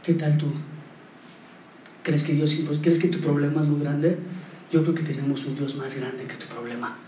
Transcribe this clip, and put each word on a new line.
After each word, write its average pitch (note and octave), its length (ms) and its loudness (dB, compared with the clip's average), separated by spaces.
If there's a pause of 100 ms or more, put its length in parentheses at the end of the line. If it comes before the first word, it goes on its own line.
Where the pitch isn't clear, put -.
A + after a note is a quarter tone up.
"¿Qué E3+ 100 2
tal D3+ 240 2
tú? D3 100 0 (1600)
¿Crees D3 200 2
que D#3 100 0
Dios, D3+ 220 4 (260)
crees E3+ 180 4
que F#3 80 2
tu - 120 2
problema D3 420 2
es D3+ 60 4
muy D3 120 2
grande?". D3 380 2 (540)
Yo D#3+ 120 6
creo D#3+ 100 2
que E3 100 0
tenemos C#3 420 -2
un C3+ 100 -4
Dios C#3 200 -4
más C3+ 200 -6
grande B2+ 300 -8
que A2+ 100 -10
tu - 100 -14
problema. A#2+ 520 -8 (100)